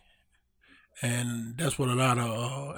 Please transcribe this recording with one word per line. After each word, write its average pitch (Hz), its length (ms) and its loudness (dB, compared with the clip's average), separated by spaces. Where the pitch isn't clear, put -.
And 120 560 -2
that's 147 220 0
what 131 100 2
a 123 60 4
lot 127 240 4
of, 120 100 0
uh, 131 480 -4